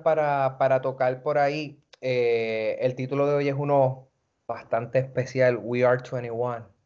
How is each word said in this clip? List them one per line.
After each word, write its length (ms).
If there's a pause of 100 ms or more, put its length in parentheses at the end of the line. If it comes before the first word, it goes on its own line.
para, 560
para 240
tocar 400
por 160
ahí. 420 (180)
Eh, 800
el 140
título 320
de 80
hoy 160
es 80
uno 500 (380)
bastante 540
especial, 580
We 260
Are 160
twenty-one, 640 (220)